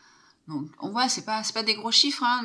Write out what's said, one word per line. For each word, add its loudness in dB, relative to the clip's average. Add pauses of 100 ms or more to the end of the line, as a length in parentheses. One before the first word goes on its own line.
(480)
Donc -6
on -6
voit, 2
c'est -4
pas, -4
c'est -6
pas -2
des 2
gros -4
chiffres, 4
hein, 2